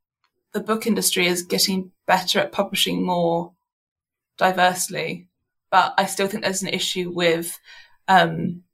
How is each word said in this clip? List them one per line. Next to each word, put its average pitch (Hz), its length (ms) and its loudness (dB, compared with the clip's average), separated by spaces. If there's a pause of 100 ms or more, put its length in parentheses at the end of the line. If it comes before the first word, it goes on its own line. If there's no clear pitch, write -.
(520)
the 208 100 -4
book 220 240 -2
industry 190 400 2
is 175 180 0
getting 185 480 -2 (140)
better 180 340 2
at - 120 -2
publishing 185 520 -2
more 175 500 0 (840)
diversely, 180 880 0 (420)
but 185 280 4
I 190 80 2
still 196 220 -2
think 214 160 -8
there's 190 180 -2
an 190 80 -4
issue 180 420 -4
with, 170 480 -2 (480)
um, 175 560 2 (100)